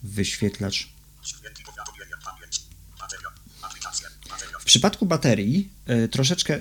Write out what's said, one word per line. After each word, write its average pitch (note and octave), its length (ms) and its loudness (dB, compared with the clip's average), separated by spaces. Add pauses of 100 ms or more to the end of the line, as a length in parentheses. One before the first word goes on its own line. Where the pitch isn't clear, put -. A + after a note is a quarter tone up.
Wyświetlacz. G2+ 840 -2 (3750)
W - 40 -16
przypadku - 420 6
baterii, C#3 640 4 (360)
y, A2 40 0
troszeczkę C#3+ 520 0